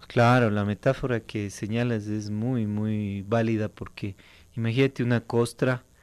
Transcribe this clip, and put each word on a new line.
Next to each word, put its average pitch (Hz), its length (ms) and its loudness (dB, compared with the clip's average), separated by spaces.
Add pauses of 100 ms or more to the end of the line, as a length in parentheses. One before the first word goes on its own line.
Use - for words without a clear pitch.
Claro, 120 420 4
la 104 160 0
metáfora 120 540 0
que 101 320 -6
señalas 113 560 -2
es 104 240 -4
muy, 113 340 -2
muy 104 580 -2
válida 110 440 0
porque - 480 -10 (400)
imagínate 123 480 0
una 117 180 2
costra, 120 600 0 (200)